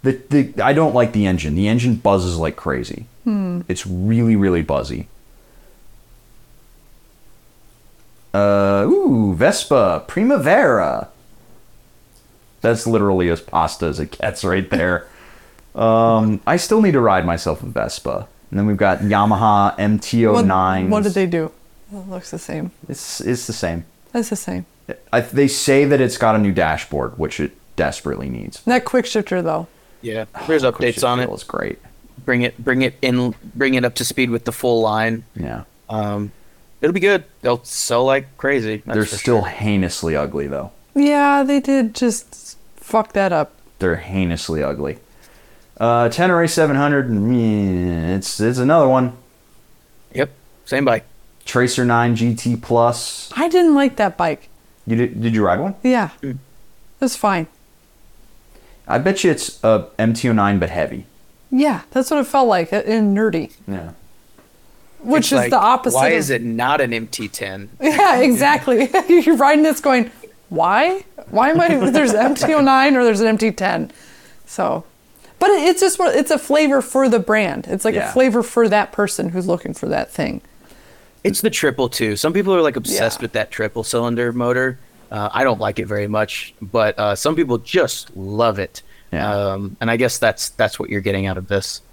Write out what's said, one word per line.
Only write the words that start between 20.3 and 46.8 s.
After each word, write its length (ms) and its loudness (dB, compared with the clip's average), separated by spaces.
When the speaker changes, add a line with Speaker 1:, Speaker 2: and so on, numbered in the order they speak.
Speaker 1:
nines. 480 2
Speaker 2:
What, 100 2
what 40 0
did 120 -2
they 120 0
do? 240 -2
It 40 -16
looks 220 -14
the 80 -12
same. 320 -10
Speaker 1:
It's, 320 -12
it's 280 -4
the 40 -8
same. 320 -6
Speaker 2:
It's 140 -4
the 80 -6
same. 300 -10
Speaker 1:
I, 100 0
they 260 2
say 360 2
that 160 2
it's 160 0
got 200 2
a 20 2
new 140 2
dashboard, 680 -4
which 220 -6
it 160 -6
desperately 540 -6
needs. 340 -12
Speaker 2:
That 220 0
quick 200 0
shifter, 380 -4
though. 240 -4
Speaker 3:
Yeah, 260 -8
Speaker 1:
Oh, 100 -14
Speaker 3:
there's 160 2
Speaker 1:
quick 120 0
Speaker 3:
updates 100 -4
on 140 0
Speaker 1:
shifter 40 -2
Speaker 3:
it. 100 -4
Speaker 1:
was 100 -12
great. 380 -8
Speaker 3:
Bring 180 0
it, 200 -4
bring 200 0
it 200 -2
in, 320 0
bring 180 0
it 100 0
up 120 -4
to 80 -6
speed 260 -2
with 140 -4
the 80 -4
full 280 0
line. 440 -2
Speaker 1:
Yeah. 300 -10
Speaker 3:
Um, 400 -6
it'll 120 0
be 60 -2
good. 240 2
They'll 240 -2
sell 400 -2
like 340 0
crazy, 380 -2
that's 80 -6
Speaker 1:
They're 120 0
Speaker 3:
for 100 -10
Speaker 1:
still 240 2
Speaker 3:
sure. 100 -6
Speaker 1:
heinously 640 -2
ugly, 320 -4
though. 240 -8
Speaker 2:
Yeah, 480 2
they 160 0
did 380 0
just 600 -4
fuck 380 -4
that 180 0
up. 180 0
Speaker 1:
They're 160 0
heinously 640 -4
ugly. 360 -6
Uh, 320 2
Tenere 400 2
seven 280 2
hundred, 340 0